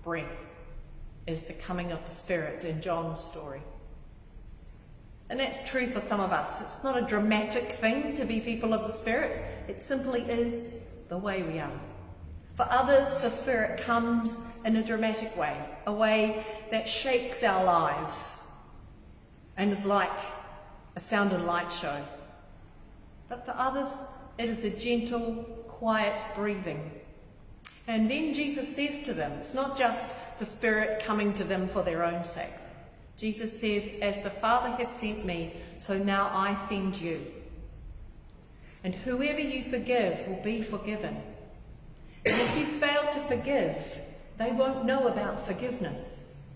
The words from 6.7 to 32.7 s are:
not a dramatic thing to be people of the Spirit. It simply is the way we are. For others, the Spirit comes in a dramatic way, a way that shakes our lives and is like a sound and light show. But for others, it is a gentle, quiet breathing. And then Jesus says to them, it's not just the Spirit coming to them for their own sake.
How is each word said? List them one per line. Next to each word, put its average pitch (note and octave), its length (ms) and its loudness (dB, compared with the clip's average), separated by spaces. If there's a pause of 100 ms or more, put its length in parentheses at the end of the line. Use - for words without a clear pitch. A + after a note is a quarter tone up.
not C4 140 2
a A#3+ 80 2
dramatic G#3+ 680 2
thing C#4+ 420 0
to C4 100 0
be A3 140 0
people A3+ 340 0
of A3 80 2
the G#3+ 100 -2
Spirit. - 520 0 (240)
It G3 140 -8
simply B3+ 400 0
is A#3 540 0 (340)
the F3 80 -2
way F#3+ 260 0
we D#3+ 160 -2
are. C#3 200 -4 (760)
For - 140 4
others, C4+ 520 8
the A#3+ 80 4
Spirit A3+ 520 2
comes A#3 580 4 (240)
in A3 120 6
a A3 80 4
dramatic A3 540 0
way, D3 180 0 (300)
a G#3 80 0
way G#3+ 500 6 (280)
that A3 160 0
shakes - 560 2
our F#3+ 200 6
lives D#3 840 2 (1080)
and G3+ 140 4
is G3+ 140 0
like G3 340 4 (760)
a F3+ 40 -6
sound G3+ 340 4
and F3 120 2
light E3+ 260 0
show. C#3+ 320 -2 (1300)
But A#3+ 160 -8
for B3+ 100 -6
others, C4 380 2 (460)
it A#3 100 2
is A3 140 -2
a G3+ 80 2
gentle, A#3 720 0 (240)
quiet G#3+ 480 2 (200)
breathing. F3 560 -2 (960)
And A3 220 4
then D4+ 240 2
Jesus C#4 420 0
says C#4+ 260 0
to B3 120 -2
them, C#3+ 200 -2
it's - 200 -8
not C4+ 240 0
just A#3+ 320 4 (300)
the G#3+ 60 -2
Spirit G#3+ 580 2
coming G#3 320 2
to G3 80 -2
them F#3 240 2
for F#3 160 2
their E3+ 200 2
own E3+ 200 2
sake. - 300 -6 (640)